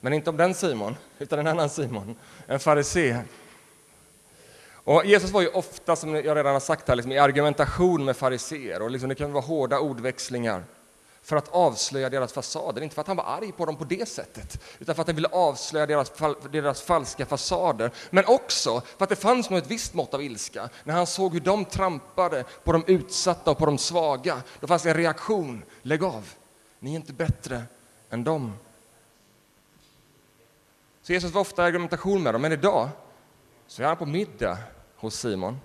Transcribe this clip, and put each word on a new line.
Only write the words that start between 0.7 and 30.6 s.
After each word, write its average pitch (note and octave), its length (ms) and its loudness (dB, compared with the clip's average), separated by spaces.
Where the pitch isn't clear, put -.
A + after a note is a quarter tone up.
utan D3 200 -4
en D3 80 0
annan D#3 240 2
Simon, A#2 460 -6
en C3+ 140 -2
farisé. D3 580 4
Och D#3+ 320 4
Jesus G3 260 4
var G3+ 100 4
ju E3+ 80 4
ofta, - 480 -2
som D#3 180 -6
jag D3+ 220 0
redan C#3 160 2
har C#3 80 2
sagt - 280 -4
här, B2+ 80 4
liksom, A#2+ 160 -4
i C3+ 60 2
argumentation C#3+ 880 4
med C3 120 0
fariseer, B2+ 680 -4
och A2+ 80 -4
liksom, C3 180 -6
det C3+ 60 -2
kan C#3+ 180 -6
vara C#3 120 0
hårda C#3 360 0
ordväxlingar A#2+ 840 -4
för - 140 -2
att C#3+ 120 -2
avslöja C3+ 600 0
deras B2+ 220 -2
fasader. C3+ 500 -6
Inte D3+ 120 -10
för D#3 60 -6
att D3+ 60 -6
han F#3+ 100 -2
var E3+ 80 -2
arg F#3 280 -6
på E3 140 -4
dem D3+ 100 -4
på D#3 80 -8
det F#3+ 240 -4
sättet, - 540 -12
utan - 160 -4
för D#3+ 80 -2
att - 60 -2
han D#3 80 0
ville D#3 120 0
avslöja D3+ 580 0
deras C#3+ 240 0
fal-, D#3 260 -2
deras C#3+ 300 -2
falska D3 440 0
fasader. C#3+ 640 0
Men F#3+ 160 6
också F3 540 2
för - 240 -4
att F#3+ 40 -4
det G3 80 2
fanns A#3+ 340 2
nog F#3 80 2
ett C#3 80 -4
visst A3 280 -6
mått D#3 200 -4
av C#3 80 -2
ilska A#2 460 -8
när D3+ 100 -4
han F3 120 2
såg F#3 260 0
hur E3+ 80 0
de F#3+ 240 2
trampade E3+ 800 -2
på E3+ 80 2
de E3 140 4
utsatta F3 640 2
och C#3 80 2
på D#3 80 4
de C#3+ 120 4
svaga. D3+ 640 0
Då D3 60 -10
fanns D#3+ 200 4
en D#3+ 80 4
reaktion: D#3+ 680 0
"Lägg D3 220 0
av, A2 300 -6
ni C3+ 140 -8
är D#3+ 40 -4
inte D#3 160 -10
bättre C3+ 500 -2
än A#2 140 -4
dem." C#3+ 280 -2